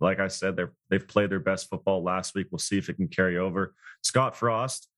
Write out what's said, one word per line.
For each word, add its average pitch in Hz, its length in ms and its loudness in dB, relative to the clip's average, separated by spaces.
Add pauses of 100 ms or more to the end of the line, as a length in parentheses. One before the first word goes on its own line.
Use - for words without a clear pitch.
like 92 180 4
I 98 100 0
said, 92 280 -2
they're, 87 160 -4 (160)
they've 95 180 2
played 104 240 2
their 95 80 0
best 95 300 -2
football 95 340 0
last 92 320 -2
week. 98 160 -2
We'll 87 80 -8
see - 200 0
if 90 100 -2
it 85 60 -6
can 95 120 0
carry 92 300 2
over. 92 380 -2 (280)
Scott 127 340 0
Frost, 117 600 -2